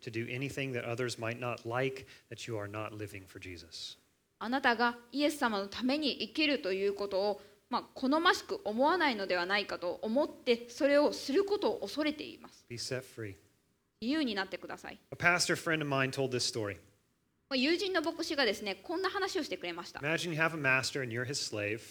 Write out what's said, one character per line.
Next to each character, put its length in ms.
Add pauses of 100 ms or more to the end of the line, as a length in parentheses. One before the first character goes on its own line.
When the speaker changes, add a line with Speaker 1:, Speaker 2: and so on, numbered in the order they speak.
Speaker 1:
to 80
do 180
anything 440
that 120
others 340
might 200
not 300
like 380 (240)
that 200
you 80
are 120
not 260
living 300
for 120
Jesus. 580 (420)
Speaker 2:
あ 100
な 120
た 140
が 220 (160)
イ 100
エ 80
ス 80
様 220
の 80
た 140
め 160
に 200
生 140
き 140
る 140
と 120
い 160
う 60
こ 140
と 120
を、 200 (300)
ま 80
あ、 60 (100)
好 140
ま 260
し 80
く 220
思 200
わ 140
な 120
い 60
の 100
で 100
は 100
な 120
い 80
か 120
と 240
思 220
っ 40
て、 400
そ 200
れ 100
を 140
す 200
る 120
こ 140
と 120
を 100
恐 240
れ 80
て 120
い 140
ま 120
す。 180
Speaker 1:
Be 80
set 260
free. 340 (680)
Speaker 2:
自 100
由 100
に 120
な 100
っ 40
て 100
く 80
だ 100
さ 140
い。 80 (140)
Speaker 1:
A 40
pastor 400
friend 260
of 20
mine 260
told 200
this 80
story. 380 (720)
Speaker 2:
ま 60
あ、 20
友 200
人 160
の 100
牧 220
師 120
が 80
で 100
す 80
ね、 140
こ 200
ん 60
な 80
話 280
を 40
し 60
て 80
く 100
れ 60
ま 120
し 80
た。 80
Speaker 1:
Imagine 340
you 40
have 160
a 60
master 420
and 120
you're 100
his 100
slave. 460 (100)